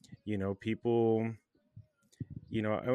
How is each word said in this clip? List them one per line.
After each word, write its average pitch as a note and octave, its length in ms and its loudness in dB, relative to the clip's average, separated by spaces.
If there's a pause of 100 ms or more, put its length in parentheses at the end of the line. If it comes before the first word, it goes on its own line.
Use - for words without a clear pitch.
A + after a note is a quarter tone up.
(260)
you G#2 120 -2
know, G2 160 0
people, A2+ 800 2 (1160)
you A2 120 -2
know, G#2+ 120 0 (220)